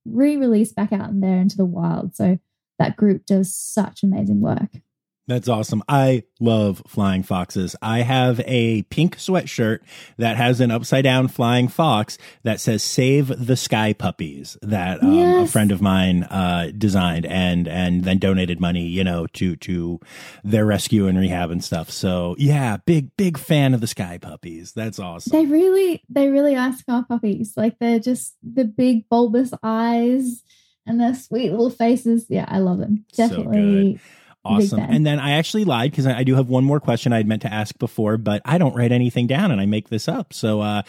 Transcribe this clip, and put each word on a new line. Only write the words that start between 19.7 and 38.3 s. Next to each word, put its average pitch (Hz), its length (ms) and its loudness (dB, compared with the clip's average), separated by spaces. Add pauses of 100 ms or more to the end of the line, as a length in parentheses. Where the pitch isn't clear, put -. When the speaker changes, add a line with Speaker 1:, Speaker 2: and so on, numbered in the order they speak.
Speaker 2:
their 107 200 2
rescue 101 440 2
and 92 100 2
rehab 87 320 0
and 87 140 -6
stuff. 80 260 -6
So 90 480 -4
yeah, 139 380 0 (100)
big, 156 300 0
big 180 200 -2
fan 139 380 2
of 117 60 0
the 110 80 -4
Sky 90 300 -10
Puppies. 85 560 -16
That's 110 260 -8
awesome. 87 360 -6
Speaker 1:
They 320 100 4
really, 370 640 2
they 277 200 2
really 277 260 2
are 254 180 -2
sky 254 360 -4
puppies. 220 480 -4
Like, 220 240 -2
they're 233 180 2
just 247 460 -4
the 233 200 -2
big 233 440 0
bulbous 240 520 2
eyes 233 840 -2 (420)
and 233 140 -2
their 247 160 0
sweet 226 340 -4
little 233 200 0
faces. 233 580 0
Yeah, - 180 -2
I 190 140 -2
love 185 180 0
them. 208 320 -2
Speaker 2:
So 226 160 2
Speaker 1:
Definitely 202 680 2
Speaker 2:
good. - 60 -16 (440)
Awesome. 104 340 2
Speaker 1:
big 107 80 -2
fan. - 80 0
Speaker 2:
And 151 100 4
then 147 140 2
I 143 140 0
actually 165 320 0
lied 139 280 2
'cause 135 140 0
I, 123 120 0
I 127 40 0
do 131 140 4
have 131 120 2
one 127 160 2
more 143 140 2
question 120 340 0
I'd 113 140 2
meant 107 160 -2
to 113 100 -4
ask 107 280 -6
before, 110 360 -2
but 107 280 -2